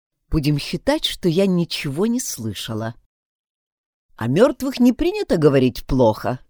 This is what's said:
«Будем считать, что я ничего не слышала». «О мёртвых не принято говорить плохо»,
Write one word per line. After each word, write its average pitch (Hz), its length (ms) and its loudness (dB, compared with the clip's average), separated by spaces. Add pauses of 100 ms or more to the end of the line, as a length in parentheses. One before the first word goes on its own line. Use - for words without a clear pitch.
(300)
«Будем 151 300 0
считать, 269 440 -2
что - 240 -4
я 180 180 2
ничего 175 600 -2
не 233 140 -2
слышала». 113 760 -8 (1200)
«О 113 140 -6
мёртвых 254 500 2
не 247 140 6
принято 349 460 -2
говорить 135 460 2
плохо», 123 540 0 (120)